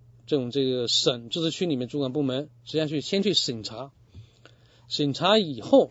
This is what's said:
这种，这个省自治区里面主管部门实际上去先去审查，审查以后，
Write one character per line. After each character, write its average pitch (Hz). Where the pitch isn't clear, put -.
这 151
种， 123
这 135
个 127
省 117
自 170
治 160
区 180
里 147
面 123
主 147
管 131
部 147
门 139
实 -
际 151
上 156
去 147
先 196
去 196
审 113
查， 117
审 143
查 180
以 147
后， 214